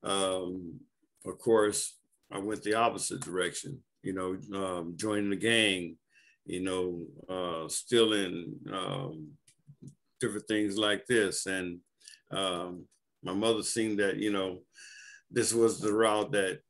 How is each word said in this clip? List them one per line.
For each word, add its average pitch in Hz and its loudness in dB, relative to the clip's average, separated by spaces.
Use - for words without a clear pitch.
um, 92 -2
of 113 -8
course, 107 4
I 101 -6
went 101 -4
the 107 2
opposite 95 2
direction, 85 -4
you 95 -4
know, 92 -4
um, 90 -4
joining 104 0
the 98 2
gang, 95 2
you 90 -6
know, 90 -2
uh, 87 -4
stealing, 101 2
um, 95 -6
different 104 -4
things 104 0
like 104 0
this. 107 2
And, 90 -4
um, 90 -4
my 92 -4
mother 107 2
seen 110 0
that, 101 2
you 104 0
know, 95 -2
this 110 0
was 113 4
the 104 0
route 107 2
that 95 0